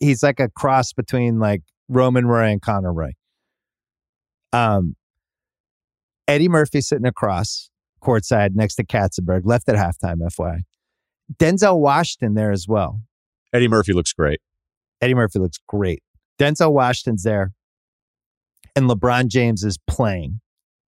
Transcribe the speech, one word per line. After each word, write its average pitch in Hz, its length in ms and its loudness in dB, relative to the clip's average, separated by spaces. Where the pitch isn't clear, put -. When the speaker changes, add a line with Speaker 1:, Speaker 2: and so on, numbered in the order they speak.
Speaker 1:
he's 143 220 2
like 143 180 2
a 123 80 0
cross 131 460 -2
between, 123 460 -2
like, 104 200 0
Roman 127 360 2
Roy 117 200 2
and 104 160 0
Conor 98 280 -2
Roy. 80 200 -6
Um, 101 420 2
Eddie 147 220 2
Murphy 156 320 2
sitting 123 240 -2
across 101 640 -2
courtside 107 520 2
next 107 220 0
to 113 80 -2
Katzenberg, 95 600 -2
left 117 240 0
at 117 80 2
halftime, 85 480 -2
F 85 140 -6
Y 82 100 -4
I. 85 100 -6
Denzel 185 420 2
Washington 143 520 0
there 107 180 0
as 92 160 -4
well. 104 360 -2
Speaker 2:
Eddie 123 160 4
Murphy 107 240 2
looks 87 220 0
great. 73 260 -2
Speaker 1:
Eddie 127 120 2
Murphy 113 240 0
looks 92 200 -4
great. 95 340 -4
Denzel 151 340 2
Washington's 123 520 0
there. 101 280 -2
And 135 140 2
LeBron 123 400 2
James 117 360 0
is 101 120 -2
playing. 98 540 -4